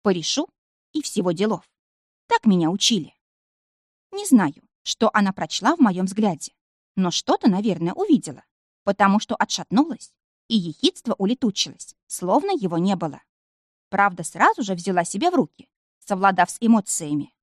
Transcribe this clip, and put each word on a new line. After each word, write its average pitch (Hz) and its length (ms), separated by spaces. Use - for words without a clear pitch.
Порешу 196 460
и 311 80
всего 180 300
делов. 196 380
Так 466 180
меня 175 240
учили. 196 440
Не 415 140
знаю, 202 360
что - 300
она 202 200
прочла 214 420
в 349 40
моём 190 260
взгляде, 190 480
но 190 160
что-то, - 380
наверное, 185 440
увидела, 285 500
потому 202 360
что - 160
отшатнулась, - 760
и 226 80
ехидство 202 640
улетучилось, 202 760
словно 269 440
его 185 260
не 190 180
было. 160 260
Правда, 190 340
сразу 302 400
же 196 120
взяла 175 280
себя 277 280
в 359 40
руки, - 320
совладав 185 500
с - 100
эмоциями. 190 840